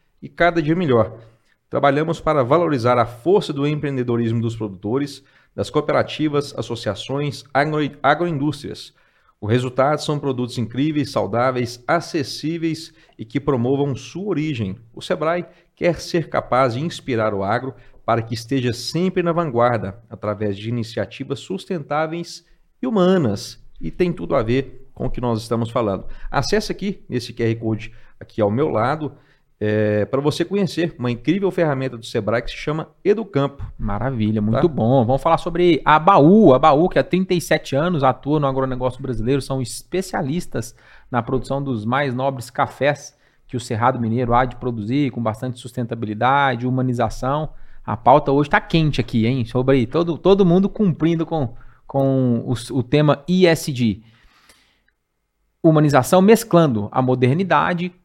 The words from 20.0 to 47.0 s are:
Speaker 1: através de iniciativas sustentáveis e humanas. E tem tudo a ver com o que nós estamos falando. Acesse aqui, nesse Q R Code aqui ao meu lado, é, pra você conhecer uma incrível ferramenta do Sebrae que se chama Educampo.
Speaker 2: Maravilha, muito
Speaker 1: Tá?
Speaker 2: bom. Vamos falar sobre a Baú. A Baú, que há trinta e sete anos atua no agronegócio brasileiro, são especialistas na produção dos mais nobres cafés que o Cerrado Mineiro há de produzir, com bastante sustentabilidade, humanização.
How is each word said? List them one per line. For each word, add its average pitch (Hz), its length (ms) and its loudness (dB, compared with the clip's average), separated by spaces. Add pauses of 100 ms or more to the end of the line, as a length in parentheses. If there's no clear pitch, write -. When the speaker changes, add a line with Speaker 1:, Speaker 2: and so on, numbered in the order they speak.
Speaker 1:
através 104 480 -4
de 107 120 -10
iniciativas 120 680 -6
sustentáveis 165 1040 -6 (380)
e - 60 -4
humanas. 180 760 0 (160)
E 160 120 -6
tem 175 200 0
tudo 165 240 -4
a 131 60 4
ver 123 500 -2
com - 140 -8
o 123 60 -2
que 120 100 -4
nós 117 180 0
estamos 113 300 -2
falando. 107 360 -2 (260)
Acesse - 400 0
aqui, - 360 -6
nesse 120 240 -6
Q 117 120 -4
R 113 140 2
Code 110 340 -4 (280)
aqui - 220 -6
ao 104 80 4
meu 139 200 0
lado, 139 420 -2 (480)
é, 107 460 2
pra 135 160 -2
você 151 240 0
conhecer 180 520 -2
uma 123 140 -2
incrível 185 400 0
ferramenta 131 460 -2
do 113 80 -16
Sebrae 113 360 -2
que - 100 -8
se - 60 -14
chama 156 320 -6 (140)
Educampo. 175 600 0 (140)
Speaker 2:
Maravilha, 110 640 -2
muito 110 200 2
Speaker 1:
Tá? 175 60 4
Speaker 2:
bom. 123 380 4
Vamos 131 160 0
falar 165 160 4
sobre 175 460 2
a 151 160 6
Baú. 180 540 8
A 127 60 6
Baú, 156 300 4
que - 80 0
há 135 60 4
trinta 185 320 0
e 170 60 0
sete - 340 -2
anos 156 280 0
atua 139 360 2
no 143 80 2
agronegócio 131 540 -2
brasileiro, 127 400 -2
são 131 200 -4
especialistas 170 1120 -6 (360)
na 120 100 0
produção 131 400 -4
dos 120 240 -4
mais 131 300 -2
nobres 131 340 -4
cafés - 680 -2 (320)
que - 80 -12
o 120 60 -4
Cerrado 123 380 0
Mineiro 117 340 0
há 123 100 4
de 127 140 -4
produzir, 123 520 -2
com 117 140 -6
bastante 117 340 -4
sustentabilidade, 120 1120 -2
humanização. 127 840 -2 (340)